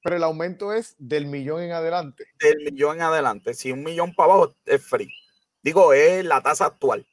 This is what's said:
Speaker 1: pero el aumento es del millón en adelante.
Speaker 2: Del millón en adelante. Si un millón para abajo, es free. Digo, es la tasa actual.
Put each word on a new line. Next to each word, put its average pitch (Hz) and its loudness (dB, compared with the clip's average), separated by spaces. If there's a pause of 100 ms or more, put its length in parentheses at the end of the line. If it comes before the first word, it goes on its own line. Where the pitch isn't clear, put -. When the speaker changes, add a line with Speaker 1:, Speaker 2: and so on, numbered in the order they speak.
Speaker 1:
pero 175 -4
el 170 -2
aumento 175 -6
es 220 -8
del 147 -6
millón 143 -8
en 175 -10
adelante. 165 -6 (140)
Speaker 2:
Del 151 4 (140)
millón 151 -2
en 170 -4
adelante. 131 -2
Si 131 -8
un 135 -8
millón 170 -6
para 175 4
abajo, 175 4 (120)
es 139 2
free. 107 -6 (480)
Digo, 160 4
es 175 4
la 139 2
tasa 151 0
actual. 117 -2